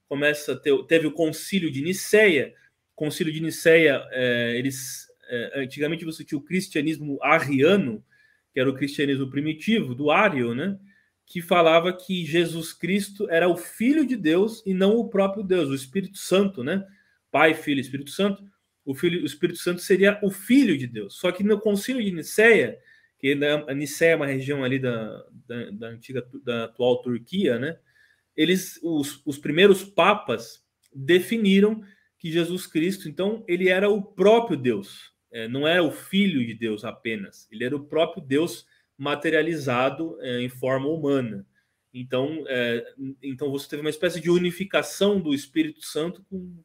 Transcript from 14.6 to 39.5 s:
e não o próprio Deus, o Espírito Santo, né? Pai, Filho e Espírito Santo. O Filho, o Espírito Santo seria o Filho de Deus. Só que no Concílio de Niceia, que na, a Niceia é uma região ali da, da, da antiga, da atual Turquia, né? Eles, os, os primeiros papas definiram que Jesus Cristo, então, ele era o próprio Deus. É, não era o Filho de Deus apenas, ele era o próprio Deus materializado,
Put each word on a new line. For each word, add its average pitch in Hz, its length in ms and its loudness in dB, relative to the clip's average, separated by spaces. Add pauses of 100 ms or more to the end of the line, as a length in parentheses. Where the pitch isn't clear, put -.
e 190 80 0
não 196 220 4
o 240 120 0
próprio 196 360 0
Deus, 175 240 0
o 135 60 -2
Espírito 185 440 -6
Santo, 190 460 0
né? 190 200 -2 (460)
Pai, 156 240 4
Filho 143 240 -2
e 123 40 -2
Espírito 139 280 -8
Santo. 202 320 -2 (420)
O 135 100 -4
Filho, 175 280 0
o 151 40 -4
Espírito - 320 -4
Santo 175 220 -4
seria 196 420 4
o 196 80 0
Filho 233 460 4
de 131 120 -4
Deus. 107 300 -10
Só 180 120 0
que 196 140 -4
no 208 160 2
Concílio 220 420 -2
de 202 80 -2
Niceia, 175 680 2 (400)
que 139 160 0
na, 147 340 0
a 139 60 -4
Niceia 151 380 2
é 165 40 4
uma 147 100 -2
região 135 380 -2
ali 131 160 0
da, 110 440 -6 (220)
da, 117 240 -10
da 110 180 -12
antiga, 117 380 -10 (160)
da 117 220 -4
atual 123 360 0
Turquia, 123 600 -2
né? 160 180 -6 (560)
Eles, 180 480 0
os, 156 420 -4
os 143 140 -6
primeiros 185 460 4
papas - 840 0 (260)
definiram 196 880 4 (380)
que 160 140 -10
Jesus 170 340 -2
Cristo, 170 420 -2
então, 202 380 -4
ele 175 220 0
era 190 200 2
o 202 140 0
próprio 208 540 4
Deus. 117 560 -4 (180)
É, 113 160 -10
não 139 220 -2
era 175 160 4
o 131 80 0
Filho 185 520 0
de 113 100 -8
Deus 107 300 -6
apenas, 107 680 -8
ele 110 100 -10
era 139 140 -4
o 139 80 -8
próprio 165 360 -2
Deus 151 460 -2 (300)
materializado, 147 1200 -2